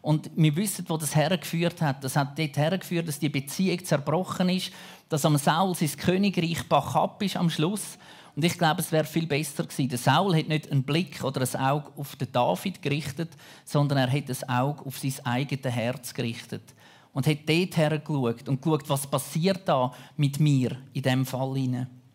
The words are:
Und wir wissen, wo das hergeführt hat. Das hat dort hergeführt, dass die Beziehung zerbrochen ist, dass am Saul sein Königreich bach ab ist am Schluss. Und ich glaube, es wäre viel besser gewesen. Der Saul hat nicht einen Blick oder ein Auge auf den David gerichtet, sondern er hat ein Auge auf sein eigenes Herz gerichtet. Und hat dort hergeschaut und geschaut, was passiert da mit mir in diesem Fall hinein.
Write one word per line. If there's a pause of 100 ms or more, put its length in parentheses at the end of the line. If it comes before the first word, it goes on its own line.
Und
wir
wissen,
wo
das
hergeführt
hat.
Das
hat
dort
hergeführt,
dass
die
Beziehung
zerbrochen
ist, (360)
dass
am
Saul
sein
Königreich
bach
ab
ist
am
Schluss. (380)
Und
ich
glaube,
es
wäre
viel
besser
gewesen.
Der
Saul
hat
nicht
einen
Blick
oder
ein
Auge
auf
den
David
gerichtet, (320)
sondern
er
hat
ein
Auge
auf
sein (100)
eigenes
Herz
gerichtet. (400)
Und
hat
dort
hergeschaut
und
geschaut,
was
passiert
da (240)
mit
mir (160)
in
diesem
Fall
hinein. (280)